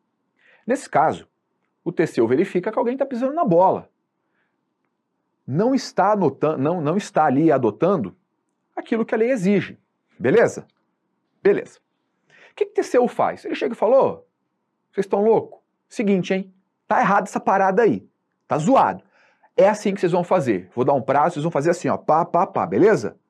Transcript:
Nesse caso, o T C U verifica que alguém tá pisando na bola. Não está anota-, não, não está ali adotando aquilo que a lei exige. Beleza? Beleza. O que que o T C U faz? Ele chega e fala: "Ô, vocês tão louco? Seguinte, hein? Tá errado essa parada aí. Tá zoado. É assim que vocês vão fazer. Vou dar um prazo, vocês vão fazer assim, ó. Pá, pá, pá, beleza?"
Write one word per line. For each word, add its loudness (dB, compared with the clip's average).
Nesse -4
caso, -2
o -6
T 0
C -2
U 4
verifica -2
que -4
alguém -2
tá -4
pisando -4
na -2
bola. 2
Não 0
está 0
anota-, -2
não, -2
não -2
está -2
ali 2
adotando -2
aquilo -4
que -4
a -2
lei 0
exige. -2
Beleza? 0
Beleza. 0
O -20
que -4
que -6
o -20
T 0
C 0
U 4
faz? -4
Ele -8
chega -6
e -10
fala: 2
"Ô, -2
vocês -4
tão 0
louco? 0
Seguinte, -2
hein? -6
Tá 0
errado 0
essa -10
parada 0
aí. 0
Tá -2
zoado. 2
É 4
assim -2
que -10
vocês 0
vão 0
fazer. 0
Vou -2
dar 2
um -2
prazo, 0
vocês -6
vão -4
fazer -2
assim, -2
ó. -2
Pá, 0
pá, 0
pá, -4
beleza?" 0